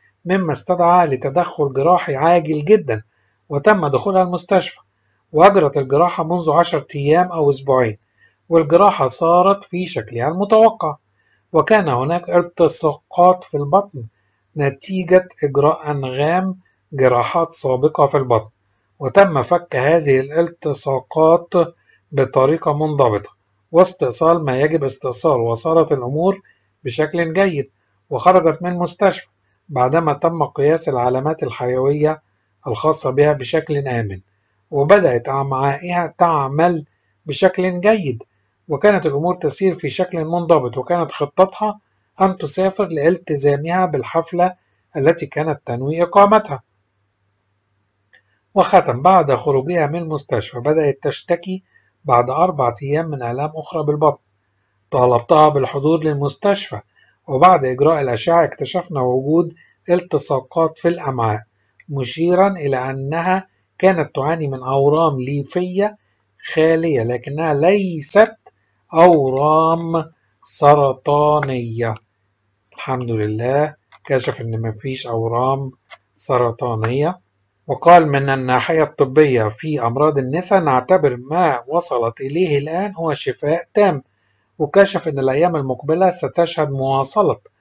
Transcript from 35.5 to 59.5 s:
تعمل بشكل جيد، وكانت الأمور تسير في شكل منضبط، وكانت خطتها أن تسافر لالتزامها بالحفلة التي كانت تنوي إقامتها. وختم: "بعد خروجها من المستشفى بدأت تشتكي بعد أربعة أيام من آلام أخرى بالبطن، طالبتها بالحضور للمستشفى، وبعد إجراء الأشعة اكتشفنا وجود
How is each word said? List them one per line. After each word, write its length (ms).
تعمل 640
بشكل 540
جيد، 420
وكانت 380
الأمور 280
تسير 400
في 160
شكل 340
منضبط، 540
وكانت 320
خطتها 720
أن 160
تسافر 480
لالتزامها 1000
بالحفلة 680
التي 300
كانت 400
تنوي 360
إقامتها. 600
وختم: 480
"بعد 320
خروجها 520
من 120
المستشفى 600
بدأت 420
تشتكي 600
بعد 260
أربعة 520
أيام 240
من 160
آلام 320
أخرى 280
بالبطن، 360
طالبتها 580
بالحضور 560
للمستشفى، 760
وبعد 360
إجراء 360
الأشعة 440
اكتشفنا 560
وجود 540